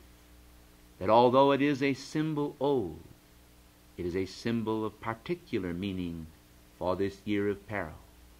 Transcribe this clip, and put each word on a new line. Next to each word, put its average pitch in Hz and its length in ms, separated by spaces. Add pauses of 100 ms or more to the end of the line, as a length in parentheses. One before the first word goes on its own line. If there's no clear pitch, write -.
(960)
that 95 120
although 123 420
it 135 100
is 143 220
a 139 100
symbol 151 640
old, 113 460 (920)
it 87 80
is 87 100
a 95 100
symbol 110 600
of 101 160
particular 113 720
meaning 87 540 (520)
for 90 160
this 98 300
year 104 240
of 101 180
peril. 92 320 (400)